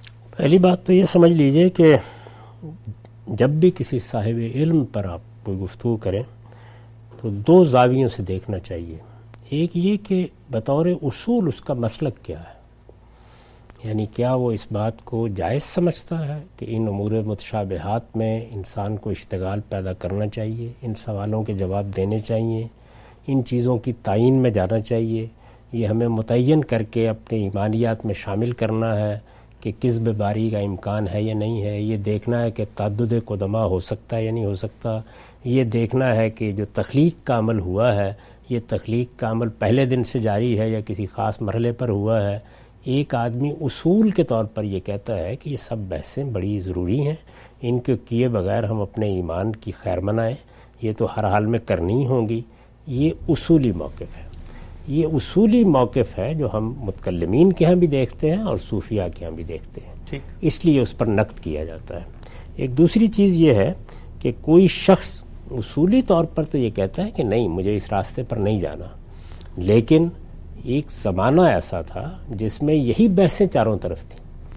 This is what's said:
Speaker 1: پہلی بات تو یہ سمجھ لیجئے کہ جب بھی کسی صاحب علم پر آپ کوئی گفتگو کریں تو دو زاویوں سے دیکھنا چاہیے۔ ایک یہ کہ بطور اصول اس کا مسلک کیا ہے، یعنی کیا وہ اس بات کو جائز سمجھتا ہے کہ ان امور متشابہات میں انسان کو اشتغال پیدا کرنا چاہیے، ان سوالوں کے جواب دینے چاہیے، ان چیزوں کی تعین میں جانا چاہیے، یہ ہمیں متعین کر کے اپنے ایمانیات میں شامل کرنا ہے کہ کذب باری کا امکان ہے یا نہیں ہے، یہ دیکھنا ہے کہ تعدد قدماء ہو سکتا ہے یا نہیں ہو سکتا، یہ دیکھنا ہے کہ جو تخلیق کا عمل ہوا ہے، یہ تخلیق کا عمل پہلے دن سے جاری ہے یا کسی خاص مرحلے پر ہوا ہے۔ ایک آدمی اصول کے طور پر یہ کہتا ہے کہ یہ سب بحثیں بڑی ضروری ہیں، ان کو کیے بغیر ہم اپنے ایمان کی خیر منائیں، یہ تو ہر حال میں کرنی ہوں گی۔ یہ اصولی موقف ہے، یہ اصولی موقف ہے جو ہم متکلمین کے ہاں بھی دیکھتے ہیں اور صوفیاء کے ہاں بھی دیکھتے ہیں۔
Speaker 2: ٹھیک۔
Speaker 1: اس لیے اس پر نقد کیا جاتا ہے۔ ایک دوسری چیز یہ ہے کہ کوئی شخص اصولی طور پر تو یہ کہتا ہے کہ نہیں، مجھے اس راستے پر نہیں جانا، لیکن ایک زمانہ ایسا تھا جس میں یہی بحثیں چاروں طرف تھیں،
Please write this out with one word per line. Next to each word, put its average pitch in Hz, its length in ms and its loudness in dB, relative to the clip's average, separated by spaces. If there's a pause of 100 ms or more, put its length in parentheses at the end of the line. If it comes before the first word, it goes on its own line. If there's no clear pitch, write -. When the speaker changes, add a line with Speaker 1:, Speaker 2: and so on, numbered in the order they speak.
(360)
Speaker 1:
پہلی 165 220 6
بات 180 280 4
تو 190 60 4
یہ 185 120 8
سمجھ 175 280 8
لیجئے 156 380 6
کہ 160 260 8 (1300)
جب 120 240 2
بھی 160 240 6
کسی - 240 -4
صاحب 117 420 -2 (140)
علم 156 300 2
پر 107 200 -4
آپ 87 160 -8 (220)
کوئی 98 160 -4
گفتگو 110 380 -4
کریں 101 260 -2 (960)
تو 113 100 -6
دو 156 340 6
زاویوں 127 440 6
سے - 140 -4
دیکھنا 92 360 -6
چاہیے۔ 85 380 -10 (540)
ایک 160 240 -2
یہ 190 300 0
کہ 185 220 0 (240)
بطور 139 360 0 (160)
اصول 190 460 0
اس 120 120 -4
کا - 140 -6
مسلک 117 500 -4
کیا 78 160 -12
ہے، - 140 -20 (1300)
یعنی 107 180 -2
کیا 120 280 0
وہ 123 180 0
اس 107 200 -6
بات 107 320 -4
کو 117 240 -4
جائز 101 340 -2
سمجھتا 165 680 -2
ہے 147 140 -8 (140)
کہ - 120 -12
ان 113 200 -2
امور 101 220 -2
متشابہات 104 1040 -4
میں 110 240 0 (100)
انسان 101 460 -6
کو 104 140 -8
اشتغال 95 580 -6
پیدا 95 240 -6
کرنا 95 340 -4
چاہیے، 113 460 -8 (100)
ان 113 120 -8
سوالوں 107 480 -4
کے 107 100 -6
جواب 98 340 -2 (100)
دینے 101 220 -2
چاہیے، 113 480 -4 (600)
ان 135 180 0
چیزوں 123 340 0
کی 123 140 -4 (100)
تعین 117 320 4
میں 127 160 4
جانا 104 300 0
چاہیے، 113 460 -2 (460)
یہ 117 140 -2
ہمیں 113 220 0
متعین 123 560 2
کر 113 180 0
کے 113 260 0
اپنے 110 300 -4
ایمانیات 107 680 -2
میں 104 80 -2
شامل 107 360 -4
کرنا 113 500 -2
ہے 104 180 -2 (420)
کہ 110 200 -6
کذب 117 360 0
باری 107 340 -2
کا 107 80 -2
امکان 101 500 -4
ہے 104 140 -2
یا 110 120 -2
نہیں 107 280 -2
ہے، 104 180 -4
یہ 110 160 -2
دیکھنا 107 460 -2
ہے 117 80 0
کہ 107 140 -6 (120)
تعدد 107 360 -2 (120)
قدماء 101 400 -2
ہو 92 160 0
سکتا - 360 -8
ہے 113 80 -2
یا 110 80 -4
نہیں 113 120 -2
ہو 101 100 -2
سکتا، 110 460 -6 (440)
یہ 127 200 2
دیکھنا 117 520 2
ہے 110 140 2
کہ 107 220 -4
جو 101 200 -4
تخلیق 147 540 0
کا 123 120 2
عمل 113 200 2
ہوا 101 380 2
ہے، 98 160 0 (360)
یہ 120 180 -2
تخلیق 117 520 -4
کا 113 120 -2
عمل 113 180 -2
پہلے 113 380 2
دن 127 180 0
سے 127 140 -4
جاری 110 400 0
ہے 110 120 0
یا 110 100 -2
کسی 104 260 -6
خاص 104 360 -4
مرحلے 113 300 0
پر 123 160 -4
ہوا 101 420 0
ہے۔ 101 80 -6 (460)
ایک 135 300 -2
آدمی 123 460 -2
اصول 185 500 2
کے 180 120 2
طور 113 220 0
پر 107 200 -6
یہ 98 160 -4
کہتا 101 380 -6
ہے 95 180 -6
کہ - 140 -12
یہ 139 60 -6
سب - 220 -8
بحثیں 92 460 -8
بڑی 104 340 -4
ضروری 92 480 -2
ہیں، 151 80 -2 (480)
ان 123 160 0
کو 123 140 -2 (120)
کیے 120 240 0
بغیر 107 360 0
ہم 107 160 -2
اپنے 104 260 -4
ایمان 92 460 -2
کی 104 200 -10
خیر 90 280 -4
منائیں، 113 340 0 (480)
یہ 110 160 -2
تو 92 80 0 (100)
ہر 107 80 0
حال 104 220 2
میں 113 120 2
کرنی 104 480 0
ہوں 120 220 0
گی۔ 113 120 -2 (460)
یہ 143 240 0 (180)
اصولی 147 440 4
موقف 76 440 -10
ہے، - 120 -16 (600)
یہ 151 240 2
اصولی 214 520 4
موقف 131 540 4
ہے 117 160 -2
جو 147 200 -2
ہم 113 220 -2
متکلمین 98 760 2
کے 170 120 2
ہاں 175 100 6
بھی 175 120 4
دیکھتے 139 440 0
ہیں 196 120 0
اور 160 140 -2
صوفیاء 101 580 -4
کے - 100 -12
ہاں 82 80 -8
بھی 82 120 -10
دیکھتے 82 420 -12
ہیں۔ - 80 -16 (100)
Speaker 2:
ٹھیک۔ 139 160 -10 (200)
Speaker 1:
اس - 240 0
لیے 151 160 6
اس - 180 0
پر 113 80 2
نقد 98 340 0
کیا 78 240 -6
جاتا 82 320 -12
ہے۔ 80 80 -12 (520)
ایک 131 220 -2
دوسری 175 280 6
چیز 196 340 4
یہ 156 140 8
ہے 98 180 4 (460)
کہ 127 220 -2
کوئی 170 260 8
شخص - 580 2 (260)
اصولی 160 520 2
طور 165 220 2
پر 156 200 -4
تو 156 140 -2
یہ 117 120 0
کہتا 101 340 -2
ہے 214 60 -4
کہ 185 120 -4
نہیں، 110 260 0
مجھے 92 280 0
اس - 160 -6
راستے 101 300 -2
پر 117 140 -6
نہیں 104 240 0
جانا، 76 240 -6 (720)
لیکن 117 520 4 (560)
ایک 135 260 -4
زمانہ 107 500 2
ایسا 101 420 2
تھا - 340 -10 (120)
جس 110 340 -4
میں 147 120 2
یہی 151 340 4
بحثیں 185 380 4
چاروں 110 320 2
طرف 87 300 -8
تھیں، - 160 -18 (320)